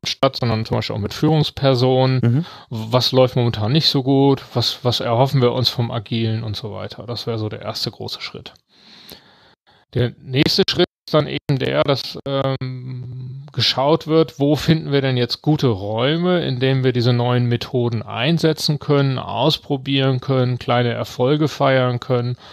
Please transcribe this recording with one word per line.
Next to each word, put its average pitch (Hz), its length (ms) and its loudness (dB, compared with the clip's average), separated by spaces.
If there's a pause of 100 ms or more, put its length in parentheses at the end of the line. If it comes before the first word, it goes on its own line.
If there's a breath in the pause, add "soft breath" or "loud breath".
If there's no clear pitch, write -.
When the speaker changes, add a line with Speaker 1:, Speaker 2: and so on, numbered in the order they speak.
Speaker 1:
statt, - 320 0
sondern 113 240 0
zum 113 140 -2
Beispiel 107 180 -4
auch 110 60 -4
mit 104 120 -4
Führungspersonen. 131 1120 2
Speaker 2:
Mhm. 123 220 2 (240 loud breath)
Speaker 1:
Was 113 420 0
läuft 127 240 4
momentan 113 380 0
nicht 156 160 2
so 139 120 2
gut? 135 400 4 (120)
Was, - 320 -2
was 123 160 0
erhoffen 127 400 2
wir 120 100 4
uns 123 160 -2
vom 120 240 -2
Agilen 113 540 -4
und 107 100 -6
so - 160 -10
weiter? 101 340 -12
Das 110 220 -10
wäre 117 100 -4
so 107 120 -4
der - 140 -10
erste 110 280 -6
große - 300 -12
Schritt. - 320 -14 (1400 loud breath)
Der 120 280 -2
nächste 139 480 0
Schritt - 180 0 (180)
ist - 80 -4
dann 151 140 2
eben 135 320 -2
der, 131 240 0
dass, 139 420 -2
ähm, 127 1300 -6
geschaut 143 560 0
wird, 156 320 2
wo 143 160 4
finden 156 380 2
wir 139 80 4
denn 131 160 0
jetzt 120 240 -2
gute 147 260 2
Räume, 127 800 0
in 127 160 -4
denen 131 240 2
wir 127 80 2
diese 123 180 2
neuen 123 360 2
Methoden 120 540 -2
einsetzen 151 800 0
können, 139 400 2
ausprobieren 135 1040 0
können, 127 380 0
kleine 120 340 0
Erfolge 131 560 0
feiern 131 500 0
können, 123 380 -2 (160 loud breath)